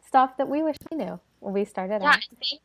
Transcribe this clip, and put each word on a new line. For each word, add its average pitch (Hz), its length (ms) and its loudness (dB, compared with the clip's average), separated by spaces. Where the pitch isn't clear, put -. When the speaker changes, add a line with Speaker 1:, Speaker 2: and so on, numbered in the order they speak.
Speaker 1:
stuff 262 320 4
that 269 100 -2
we 294 140 -2
wish 311 140 -2
we 320 60 -6
knew 185 220 -6
when 196 140 -8
we 202 120 0
started 196 360 -6
Speaker 2:
Yeah, 285 80 2
Speaker 1:
out. 285 60 8
Speaker 2:
and - 100 -20
thank 262 260 -12